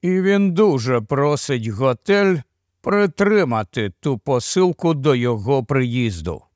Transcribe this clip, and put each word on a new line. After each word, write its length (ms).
і 200
він 300
дуже 500
просить 680
готель 680
притримати 1160
ту 180
посилку 760
до 220
його 480
приїзду. 800